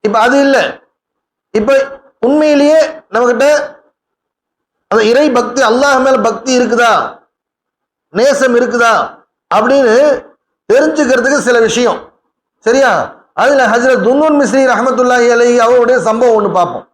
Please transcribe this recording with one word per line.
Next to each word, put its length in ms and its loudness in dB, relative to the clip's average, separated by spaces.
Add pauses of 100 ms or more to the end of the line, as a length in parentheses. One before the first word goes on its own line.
இப்ப 180 -2
அது 220 2
இல்ல. 400 -2 (680)
இப்ப 380 -2 (320)
உண்மையிலேயே 680 2 (220)
நம்மகிட்ட 640 0 (1120)
அந்த 160 0
இறை 260 2
பக்தி, 320 -2
அல்லாஹ் 400 0
மேல 160 0
பக்தி 400 -2
இருக்குதா, 600 -2 (920)
நேசம் 480 0
இருக்குதா 640 -2 (320)
அப்படின்னு 680 2 (500)
தெரிஞ்சுக்கிறதுக்கு 680 0
சில 220 0
விஷயம். 520 -2 (460)
சரியா? 560 -2 (200)
அதுல 320 0
ஹஜ்ரத் 360 0
துன்னூன் 400 0
மிஸ்ரி 240 0
ரஹ்மத்துல்லாஹி 640 0
அலைஹி 260 2
அவருடைய 440 2
சம்பவம் 340 0
ஒண்ணு 180 -2
பார்ப்போம். 420 -4